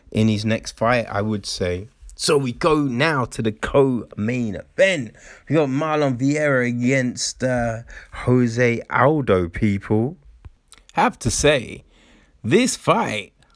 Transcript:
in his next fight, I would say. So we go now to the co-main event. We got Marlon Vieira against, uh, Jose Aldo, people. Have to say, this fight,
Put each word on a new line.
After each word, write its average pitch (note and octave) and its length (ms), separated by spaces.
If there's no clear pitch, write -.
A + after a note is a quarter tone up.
in A2 160
his G#2+ 160
next - 340
fight, A#2 320
I G2+ 120
would G#2+ 240
say. F#2 440
So D#3 220
we C3 160
go D#3 300
now C3+ 420
to - 160
the A2+ 100
co-main A#2+ 1040
event. D#3+ 600
We C#3 60
got D#3 120
Marlon D3 500
Vieira C#3 480
against, B2 800
uh, A#2+ 360
Jose A#2+ 760
Aldo, A#2+ 600
people. A2 680
Have A3 260
to A#2 120
say, C#3+ 520
this G3 340
fight, D#3 560